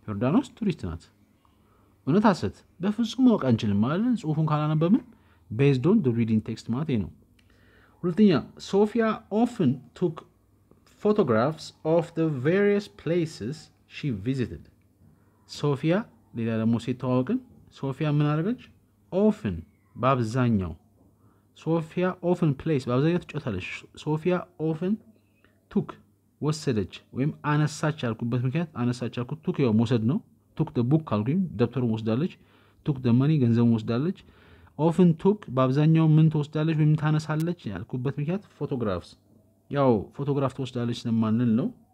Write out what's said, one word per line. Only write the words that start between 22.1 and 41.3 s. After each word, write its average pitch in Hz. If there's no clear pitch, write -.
often 175
plays፣ 151
በአብዛኛው 151
ትጫወታለች። 117
ሶፊያ 156
often 160
took፣ -
ወሰደች 135
ወይም 143
አነሳች 147
ያልኩበት 120
ምክንያት፣ 147
አነሳች 120
ያልኩት 123
took -
ያው 127
መውሰድ 113
ነው። 139
Took 156
the 123
book 151
ካልኩኝ 110
ደብተሩን 120
ወስዳለች። 110
Took 143
the 127
money፣ 139
ገንዘቡን 117
ወስዳለች። 117
Often 170
took፣ 202
በአብዛኛው 143
ምን 156
ትወስዳለች 156
ወይም 151
ታነሳለች 156
ያልኩበት 127
ምክንያት 170
ፎቶግራፍስ፣ 117
ያው 135
ፎቶግራፍ 139
ትወስዳለች 120
ስለማንል 113